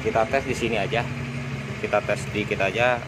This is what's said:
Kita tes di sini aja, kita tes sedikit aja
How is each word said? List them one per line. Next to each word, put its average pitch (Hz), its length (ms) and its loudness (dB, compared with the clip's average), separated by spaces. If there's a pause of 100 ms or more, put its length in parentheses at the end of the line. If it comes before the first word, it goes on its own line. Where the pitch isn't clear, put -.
Kita 113 240 4
tes 135 160 2
di 131 80 -2
sini 117 240 0
aja, 101 240 0 (800)
kita 104 240 2
tes 104 160 0
sedikit 104 400 -2
aja 117 480 2